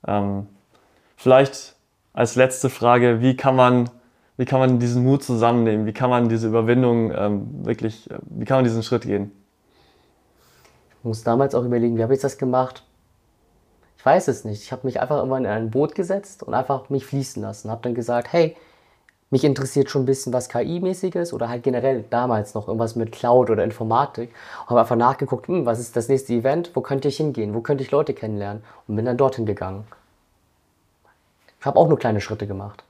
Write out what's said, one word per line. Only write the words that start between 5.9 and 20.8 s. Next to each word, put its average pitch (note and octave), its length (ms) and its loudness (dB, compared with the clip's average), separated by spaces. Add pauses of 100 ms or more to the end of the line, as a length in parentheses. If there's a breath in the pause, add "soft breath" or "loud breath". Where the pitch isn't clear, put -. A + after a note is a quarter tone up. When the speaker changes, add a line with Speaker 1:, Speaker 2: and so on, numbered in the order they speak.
Speaker 1:
kann B2+ 160 -2
man A#2+ 180 2
diese A2+ 200 0
Überwindung, A#2 680 2
ähm, G#2 520 -4
wirklich, A2 420 -6
äh, - 140 -12
wie A2+ 220 -10
kann C3 120 0
man C3 60 4
diesen A#2 180 0
Schritt A2+ 220 -2
gehen? G2+ 280 -4 (1700 soft breath)
Speaker 2:
Ich - 80 -14
muss A2 160 -6
damals C3 300 2
auch B2 100 0
überlegen, A#2+ 340 0
wie A2+ 60 0
habe B2+ 120 2
ich C3 60 -2
das C#3 180 -6
gemacht? B2+ 440 -2 (1160)
Ich - 60 -6
weiß E3+ 220 4
es C3 160 -4
nicht. G#2+ 200 -8
Ich - 80 -12
habe C3 160 -8
mich B2 120 -4
einfach D3 220 -2
immer C3 160 -2
in C3 80 -4
ein A2 240 -4
Boot C#3 240 -2
gesetzt F#3+ 480 -6
und - 140 -6
einfach C3 340 -4
mich C#3 160 -2
fließen C3+ 380 -6
lassen. G#2+ 260 -10
Hab A2+ 140 -8
dann B2 100 -2
gesagt, A#2+ 400 -4
hey, E3 220 0 (760 soft breath)
mich C3+ 140 2
interessiert C3+ 460 0
schon C3+ 140 -2
ein - 20 0
bisschen C3 280 -2
was B2+ 160 -2
K-I-mäßiges F3 840 -4